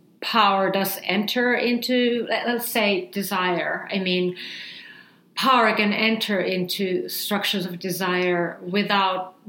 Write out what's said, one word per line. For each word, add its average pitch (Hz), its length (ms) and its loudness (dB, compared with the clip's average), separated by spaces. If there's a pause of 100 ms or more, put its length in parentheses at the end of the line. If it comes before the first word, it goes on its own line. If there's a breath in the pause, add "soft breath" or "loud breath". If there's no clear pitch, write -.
(200)
power 196 500 4
does 190 320 0
enter 240 520 0
into, 240 760 2
let, - 180 -2
let's 233 240 -2
say, 202 420 0
desire. 180 800 -2
I 202 60 -2
mean, 180 380 0 (1000 loud breath)
power 226 400 4
can 208 180 2
enter 220 460 0
into 180 720 -2
structures 196 560 -2
of 175 140 -8
desire 180 840 0
without 190 720 0 (140)